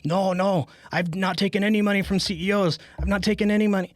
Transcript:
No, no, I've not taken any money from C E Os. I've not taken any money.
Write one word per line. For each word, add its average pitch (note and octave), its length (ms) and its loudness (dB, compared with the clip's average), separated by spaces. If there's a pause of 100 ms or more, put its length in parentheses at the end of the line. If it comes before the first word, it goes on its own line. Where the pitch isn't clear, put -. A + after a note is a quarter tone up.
No, F#3 300 0
no, F#3 340 0 (240)
I've E3+ 240 -4
not F#3 220 -2
taken G3 260 0
any G#3+ 180 2
money G3+ 200 2
from F#3+ 180 -2
C F3 280 -4
E G3 40 0
Os. G3 260 2 (220)
I've - 80 -4
not G3 160 0
taken G#3+ 260 0
any G#3+ 180 2
money. F#3+ 280 0